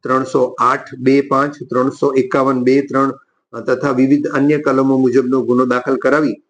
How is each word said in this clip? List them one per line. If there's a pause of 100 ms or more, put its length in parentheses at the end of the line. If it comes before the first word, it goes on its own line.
ત્રણસો
આઠ
બે
પાંચ,
ત્રણસો
એકાવન
બે
ત્રણ, (400)
અ,
તથા
વિવિધ
અન્ય
કલમો
મુજબનો
ગુનો
દાખલ
કરાવી (160)